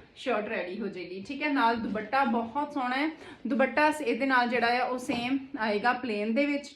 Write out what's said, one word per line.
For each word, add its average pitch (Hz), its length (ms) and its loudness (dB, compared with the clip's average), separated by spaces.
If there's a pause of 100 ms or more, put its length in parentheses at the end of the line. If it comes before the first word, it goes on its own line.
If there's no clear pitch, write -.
(160)
ਸ਼ਰਟ 214 340 -2
ਰੈਡੀ 185 300 -4
ਹੋ 202 80 -4
ਜਾਏਗੀ, 180 400 -10
ਠੀਕ 285 160 -6
ਹੈ। 302 60 2
ਨਾਲ 233 280 4
ਦੁਪੱਟਾ 208 480 0
ਬਹੁਤ 233 480 -2
ਸੋਹਣਾ 254 220 -2
ਹੈ, 294 140 0 (380)
ਦੁਪੱਟਾ 269 440 4
ਸ-, 302 100 -2
ਇਹਦੇ 233 240 0
ਨਾਲ 247 240 4
ਜਿਹੜਾ 240 320 2
ਆ 247 40 0
ਉਹ 254 140 -2
ਸੇਮ 247 380 -2 (220)
ਆਏਗਾ 220 340 2
ਪਲੇਨ 226 400 -2
ਦੇ 285 120 4
ਵਿੱਚ, 285 300 -2